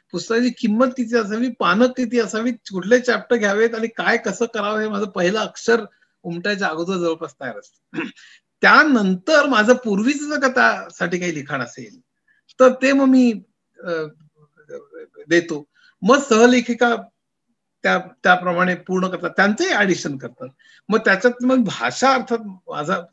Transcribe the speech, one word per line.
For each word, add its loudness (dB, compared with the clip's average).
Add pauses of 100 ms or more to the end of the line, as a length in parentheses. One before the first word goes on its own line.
(120)
पुस्तकाची -2
किंमत 0
किती -4
असावी, -2
पानं 2
किती -2
असावी, -4
कुठले -2
chapter -2
घ्यावेत 0
आणि -4
काय -2
कसं -4 (100)
करावं, -4
हे -4
माझं -4
पहिलं -2
अक्षर -2 (380)
उमटायच्या -4
अगोदर -4
जवळपास -4
तयार -12
असतं. -16
<clears throat> -10 (460)
त्यानंतर 4
माझं 4
पूर्वीचं -2
जर -4
का 2
त्यासाठी -2
काही -4
लिखाण -8
असेल, -14 (600)
तर 8 (140)
ते 4
मग 2
मी, 6 (520)
अ, -8 (1400)
देतो. 0 (380)
मग 6
सहलेखिका 4 (840)
त्या, 0
त्याप्रमाणे 0
पूर्ण -4
करतात, -6
त्यांचंही 0
addition -2
करतात. -16 (400)
मग 2
त्याच्यात 2
मग 2
भाषा, 0
अर्थात -2 (300)
माझा, -4 (120)